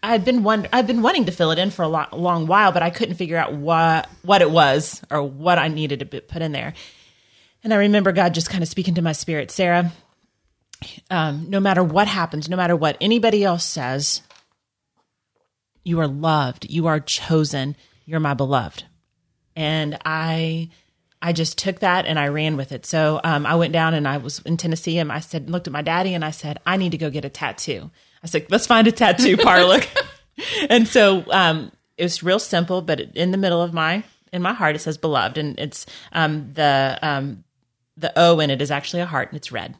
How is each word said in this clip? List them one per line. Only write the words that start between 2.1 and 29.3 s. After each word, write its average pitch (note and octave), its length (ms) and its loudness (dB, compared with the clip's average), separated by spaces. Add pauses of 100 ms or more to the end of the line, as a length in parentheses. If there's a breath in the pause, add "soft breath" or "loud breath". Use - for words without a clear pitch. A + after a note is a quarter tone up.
long E3+ 340 -2
while, F#3+ 240 6
but E3 120 0
I E3+ 60 0
couldn't F3+ 260 -4
figure E3+ 220 -4
out D#3 160 -2
what, D#3+ 560 0 (140)
what F#3+ 180 6
it D#3 100 6
was D#3 580 4
or D3 140 0
what D3+ 340 0
I D#3 120 2
needed D3+ 300 -4
to C3+ 60 -8
be, - 140 -12
put - 220 -10
in D#3+ 100 -4
there. C#3+ 220 -8 (880 loud breath)
And A3 100 0
I G#3+ 40 4
remember G3+ 340 4
God F3 220 2
just E3 160 -2
kinda F3 160 -2
speaking F3 300 -2
to F3 60 0
my E3 120 0
spirit, D3+ 380 -6
"Sarah, F3 400 2 (1200 loud breath)
um, D#3+ 400 -2
no G3 100 0
matter F#3+ 240 2
what F3+ 240 2
happens, E3 420 -4
no F3+ 80 -2
matter F3 180 2
what D3+ 260 0
anybody G#3+ 420 2
else F3 220 0
says, C#3 560 -4 (1600)
you E3+ 160 -2
are D#3 80 2
loved, C#3+ 640 -2
you D#3+ 180 0
are D#3 120 2
chosen, C#3+ 760 -2 (300 soft breath)
you're D#3+ 140 -4
my D3 140 0
beloved." C3 500 -2 (720)
And D#3 500 -4
I, D#3+ 640 -4 (500 soft breath)
I E3+ 140 -2
just E3 240 -4
took F#3+ 220 -6
that F#3 260 2
and D#3 140 -2
I C#3+ 80 0
ran D3+ 300 -2
with C3+ 140 -8
it. C3 140 -12
So, D#3 380 0
um, D3+ 240 0
I D#3 80 2
went E3 180 2
down E3 220 2
and D3 120 0
I C#3 100 -2
was C#3 280 -8
in E3 100 -2
Tennessee E3 440 -4
and D3+ 120 -2
I C#3+ 80 -6
said, D#3+ 300 -10
looked F3 160 -6
at D3 80 -8
my D3 80 -6
daddy F3+ 320 -2
and E3 100 -4
I D#3 60 -4
said, D3+ 360 -10
"I F#3 120 0
need F#3 140 0
to D#3+ 80 -6
go D#3 100 -4
get C#3 160 -8
a C#3 40 -8
tattoo." B2+ 600 -8 (340 soft breath)
I E3+ 40 -12
said, D3+ 240 -2
"Let's A3+ 160 2
find A3+ 200 6
a A#3 40 6
tattoo A3+ 460 4